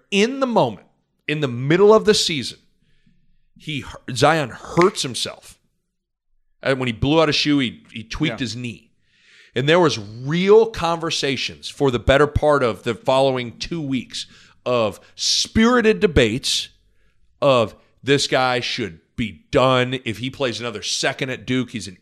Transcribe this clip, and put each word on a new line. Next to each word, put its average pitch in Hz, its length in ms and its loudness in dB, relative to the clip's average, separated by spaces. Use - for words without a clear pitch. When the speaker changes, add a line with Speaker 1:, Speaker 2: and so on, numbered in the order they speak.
Speaker 1:
in 233 300 2
the 269 60 0
moment, 160 400 0
in 151 120 -4
the 139 80 -2
middle 151 440 2
of 214 140 4
the 208 80 4
season, - 440 -4
he, 143 260 -10
Zion 143 380 2
hurts - 520 0
himself. - 560 -10
And 131 160 -2
when 127 80 -4
he 123 60 -2
blew 139 280 2
out 156 80 4
a 147 40 0
shoe, 147 260 0
he, 120 340 -4
he 113 100 -14
tweaked 117 380 -6
Speaker 2:
Yeah. 135 40 -4
Speaker 1:
his 110 120 -8
knee. 120 360 -14
And 127 140 -2
there 165 100 6
was 139 200 2
real 156 680 2
conversations 160 1000 -4
for 139 220 0
the 120 80 -2
better 135 280 4
part 147 360 2
of 107 220 -2
the 117 100 -2
following 131 640 0
two 170 240 -8
weeks 135 440 -6
of 117 340 0
spirited 220 840 2
debates 139 720 0
of 123 340 2
this 135 240 0
guy 127 340 0
should 95 400 -8
be 95 360 -8
done. 127 540 2
If 104 140 -6
he 123 120 -8
plays 120 280 -4
another 110 240 -8
second 135 480 -4
at 107 160 -10
Duke, 127 240 -2
he's 101 160 -10
an 92 160 -18